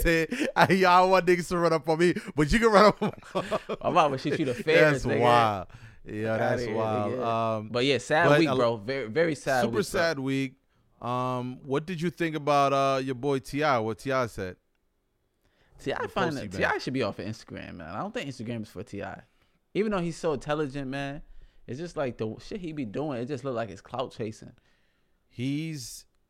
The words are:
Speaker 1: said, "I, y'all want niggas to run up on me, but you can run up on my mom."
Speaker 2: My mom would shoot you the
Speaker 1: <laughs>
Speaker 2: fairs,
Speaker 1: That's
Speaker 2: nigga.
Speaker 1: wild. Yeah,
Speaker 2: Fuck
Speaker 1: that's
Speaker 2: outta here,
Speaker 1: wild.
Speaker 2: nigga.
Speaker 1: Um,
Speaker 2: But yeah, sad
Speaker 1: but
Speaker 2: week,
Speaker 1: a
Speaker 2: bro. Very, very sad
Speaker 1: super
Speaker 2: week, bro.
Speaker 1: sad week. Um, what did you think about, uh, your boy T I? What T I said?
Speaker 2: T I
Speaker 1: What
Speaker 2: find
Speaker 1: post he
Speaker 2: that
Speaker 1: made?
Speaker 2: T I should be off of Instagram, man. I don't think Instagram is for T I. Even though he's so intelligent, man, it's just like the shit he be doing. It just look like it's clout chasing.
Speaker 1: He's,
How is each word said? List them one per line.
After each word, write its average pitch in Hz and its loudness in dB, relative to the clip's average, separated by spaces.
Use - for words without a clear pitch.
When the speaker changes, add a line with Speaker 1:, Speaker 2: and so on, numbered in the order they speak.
Speaker 1:
said, 170 0
"I, 156 6
y'all 185 6
want 185 4
niggas 175 2
to 180 -2
run 170 4
up 156 0
on 160 2
me, 170 4
but 147 2
you 220 4
can 226 6
run 202 10
up - 4
on 208 -2
my 190 -2
mom." - -2
Speaker 2:
My 120 0
mom 156 4
would 131 -4
shoot 147 -4
you 156 0
the 123 -2
Speaker 1:
<laughs> 113 -8
Speaker 2:
fairs, 151 4
Speaker 1:
That's 135 -2
Speaker 2:
nigga. 110 0
Speaker 1:
wild. 117 4
Yeah, 107 -6
Speaker 2:
Fuck 110 0
Speaker 1:
that's 117 0
Speaker 2:
outta 120 -4
here, 110 -4
Speaker 1:
wild. 107 -2
Speaker 2:
nigga. - -4
Speaker 1:
Um, 107 -12
Speaker 2:
But 120 0
yeah, 139 4
sad 156 2
Speaker 1:
but 147 8
Speaker 2:
week, 160 4
Speaker 1:
a 131 0
Speaker 2:
bro. 117 2
Very, 123 -6
very 156 0
sad 135 0
Speaker 1:
super 120 2
Speaker 2:
week, 117 -4
bro. 202 2
Speaker 1:
sad 165 0
week. 135 -2
Um, 127 -4
what 147 -2
did 170 -6
you 170 0
think 160 -4
about, 143 2
uh, 135 2
your 135 -4
boy 135 -2
T 143 -4
I? 143 4
What 110 -4
T 135 -4
I 131 0
said? 92 -10
Speaker 2:
T - -4
I - -4
Speaker 1:
What 453 -8
Speaker 2:
find 180 0
Speaker 1:
post - -6
he - -10
Speaker 2:
that - -8
Speaker 1:
made? - 2
Speaker 2:
T - 0
I - -6
should 156 -6
be 131 -2
off 101 -4
of 90 -10
Instagram, 101 -12
man. 80 -14
I 92 -10
don't 190 -8
think 175 -8
Instagram 117 -8
is 107 -12
for 90 -12
T 98 -10
I. 95 -12
Even 214 0
though 202 -2
he's 170 -4
so 170 -2
intelligent, 143 -4
man, 139 -8
it's 127 -10
just 165 -12
like 131 -4
the 110 -6
shit 196 -12
he 175 -10
be 147 -8
doing. 131 -6
It 127 -6
just 131 -8
look 135 -6
like 113 -4
it's 92 -16
clout - -8
chasing. 113 -10
Speaker 1:
He's, 143 -8